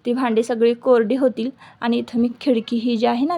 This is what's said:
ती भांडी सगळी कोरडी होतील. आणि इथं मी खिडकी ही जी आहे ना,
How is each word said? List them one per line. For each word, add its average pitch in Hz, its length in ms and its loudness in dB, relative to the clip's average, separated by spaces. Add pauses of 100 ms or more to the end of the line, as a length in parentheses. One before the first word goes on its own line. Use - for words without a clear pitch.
ती 240 80 0
भांडी 233 300 0
सगळी 233 300 2
कोरडी 233 420 2
होतील. 254 340 -2 (320)
आणि 233 160 0
इथं 240 220 -4
मी 240 100 2 (120)
खिडकी 233 360 0
ही 233 200 -2
जी 226 80 0
आहे 240 200 0
ना, 339 120 -2